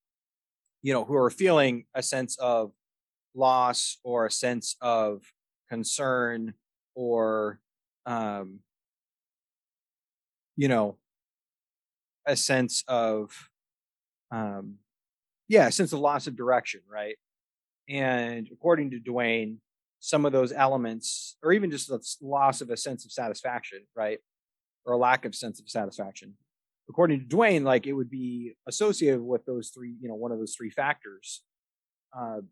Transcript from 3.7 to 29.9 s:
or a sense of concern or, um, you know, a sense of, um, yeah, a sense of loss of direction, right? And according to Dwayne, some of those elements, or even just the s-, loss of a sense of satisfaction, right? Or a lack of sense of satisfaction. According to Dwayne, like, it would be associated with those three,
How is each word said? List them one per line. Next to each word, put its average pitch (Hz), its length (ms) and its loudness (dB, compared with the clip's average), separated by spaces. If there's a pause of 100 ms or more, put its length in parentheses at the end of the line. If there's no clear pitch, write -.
or 120 240 0
a 107 40 -2
sense 123 500 -4
of 110 420 0 (480)
concern 117 840 -2 (420)
or, 110 640 0 (440)
um, 101 560 -6 (2000)
you 143 120 2
know, 107 280 2 (1300)
a 147 100 2
sense 127 520 0
of, 110 600 -2 (840)
um, 101 460 -8 (720)
yeah, 196 200 8
a - 40 -2
sense 175 200 -2
of 147 80 -2
loss 143 260 0
of 131 100 -8
direction, 120 440 0 (100)
right? 107 260 -8 (720)
And 120 640 -2
according 151 380 2
to 123 100 -10
Dwayne, 113 560 -2 (440)
some 147 260 2
of 139 60 0
those 127 200 4
elements, 123 880 -2
or 160 100 4
even 196 180 2
just 139 180 -6
the 131 80 -4
s-, - 240 -10
loss 139 400 2
of 123 100 -8
a 117 60 -4
sense 127 300 -8
of - 60 -20
satisfaction, 113 760 -8 (100)
right? 107 220 -2 (640)
Or 123 100 -2
a 120 40 4
lack 123 260 4
of 104 100 -8
sense - 260 -10
of - 100 -20
satisfaction. 98 640 -8 (540)
According 156 320 2
to 127 160 -4
Dwayne, 196 280 6
like, 131 220 4
it 139 80 -4
would 131 160 -4
be 120 440 -8 (140)
associated 143 540 2
with 120 240 -2
those 123 240 -6
three, 120 300 -14